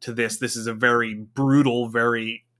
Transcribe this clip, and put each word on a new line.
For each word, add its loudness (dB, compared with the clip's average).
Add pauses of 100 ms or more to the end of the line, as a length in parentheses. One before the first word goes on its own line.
to -10
this. -4
This -4
is -8
a -4
very 2
brutal, 2
very -2 (200)